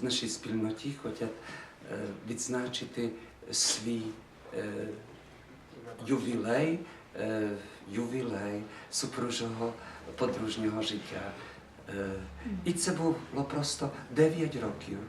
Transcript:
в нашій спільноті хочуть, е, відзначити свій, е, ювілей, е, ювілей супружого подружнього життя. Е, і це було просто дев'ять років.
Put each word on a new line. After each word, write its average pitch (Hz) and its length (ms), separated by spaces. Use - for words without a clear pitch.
в - 20
нашій 123 260
спільноті 110 640
хочуть, 113 180
е, 113 80
відзначити 123 800
свій, 113 500
е, 107 60
ювілей, 123 720
е, 107 300
ювілей 110 680
супружого 117 840
подружнього 110 640
життя. 104 500
Е, 98 200
і 175 80
це 175 180
було 156 520
просто 143 460
дев'ять 156 400
років. 104 420